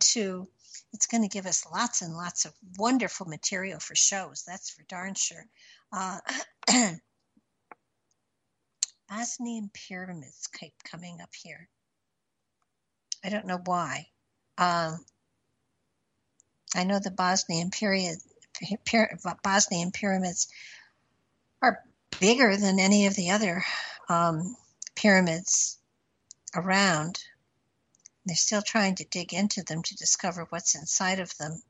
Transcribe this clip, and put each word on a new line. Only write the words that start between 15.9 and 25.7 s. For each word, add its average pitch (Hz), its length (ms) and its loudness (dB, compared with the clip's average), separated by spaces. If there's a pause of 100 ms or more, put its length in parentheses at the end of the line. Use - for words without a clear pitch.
I 180 120 0
know 196 140 0
the 196 120 -6
Bosnian 180 580 0
period, 190 460 -2 (720)
pyra-, 190 580 0
Bosnian 196 480 2
pyramids 185 560 -2 (1120)
are 240 220 4 (380)
bigger 220 340 8
than 196 240 4
any 202 280 8
of 196 80 0
the 175 160 0
other, 190 340 2 (420)
um, 170 480 2 (400)
pyramids 185 840 4 (800)